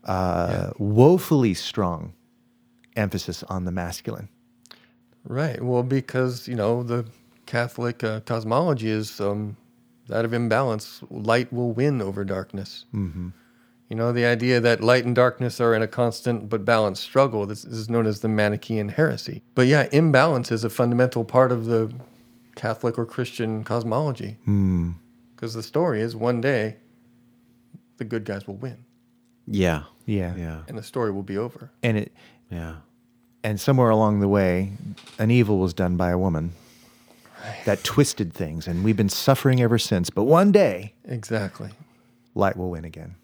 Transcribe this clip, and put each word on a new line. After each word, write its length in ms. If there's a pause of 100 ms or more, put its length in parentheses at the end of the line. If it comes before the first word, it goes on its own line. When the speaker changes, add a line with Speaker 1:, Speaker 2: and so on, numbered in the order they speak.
Speaker 1:
uh, 460
Speaker 2:
Yeah. 280
Speaker 1:
woefully 760
strong 580 (800)
emphasis 500
on 200
the 80
masculine. 560 (960)
Speaker 2:
Right. 380
Well, 200
because, 640
you 80
know, 280
the 220 (420)
Catholic, 580
uh, 160
cosmology 680
is, 300
um, 360 (520)
that 160
of 80
imbalance. 680 (100)
Light 420
will 200
win 280
over 240
darkness. 600 (100)
Speaker 1:
Mm-hmm. 340 (600)
Speaker 2:
You 80
know, 160
the 120
idea 360
that 220
light 220
and 120
darkness 440
are 140
in 80
a 60
constant 600
but 160
balanced 380
struggle, 420
this 200
is 260
known 160
as 140
the 80
Manichaean 640
heresy. 520 (140)
But 100
yeah, 240
imbalance 640
is 120
a 60
fundamental 540
part 260
of 160
the 260 (640)
Catholic 440
or 60
Christian 600
cosmology. 800
Speaker 1:
Hmm. 460 (460)
Speaker 2:
'Cause 180
the 80
story 380
is 160
one 240
day 360 (1200)
the 60
good 200
guys 220
will 100
win. 220 (680)
Speaker 3:
Yeah. 360 (240)
Speaker 1:
Yeah. 300
Speaker 3:
Yeah. 220 (100)
Speaker 2:
And 100
the 40
story 300
will 100
be 140
over. 340 (120)
Speaker 1:
And 160
it 140 (380)
Speaker 3:
Yeah. 260 (680)
Speaker 1:
and 160
somewhere 300
along 300
the 80
way, 440 (460)
an 120
evil 280
was 160
done 220
by 140
a 80
woman 340 (920)
Speaker 2:
Right. 220
Speaker 1:
that 180
twisted 480
things, 340
and 160
we've 140
been 140
suffering 500
ever 180
since. 320
But 140
one 280
day 420 (100)
Speaker 2:
Exactly. 640 (680)
Speaker 1:
light 220
will 140
win 140
again. 400